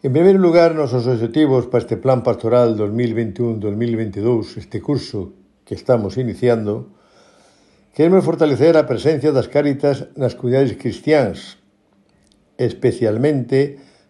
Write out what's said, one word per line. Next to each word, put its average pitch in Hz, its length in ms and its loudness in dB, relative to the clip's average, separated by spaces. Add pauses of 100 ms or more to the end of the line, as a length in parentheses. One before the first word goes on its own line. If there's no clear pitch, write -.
En 135 80 -2
primeiro 190 320 6
lugar, 170 320 6
nosos 127 320 -2
obxectivos 123 640 0
para 120 80 2
este 110 160 -4
Plan 127 320 0
Pastoral 117 480 2
dous 104 160 -4
mil 113 240 -2
veintiún, 113 480 -4
dous 104 80 -4
mil 117 240 -4
veintidouse, 107 640 -4
este - 240 -12
curso - 480 -6 (320)
que - 160 -12
estamos 117 400 -2
iniciando, 113 720 -2 (1040)
queremos 175 320 4
fortalecer 156 480 2
a 151 80 4
presencia 139 480 0
das 127 160 0
Cáritas 143 720 -2
nas 123 160 -2
comunidades 127 400 0
cristiáns, 123 800 -2 (1040)
especialmente 127 1200 0 (300)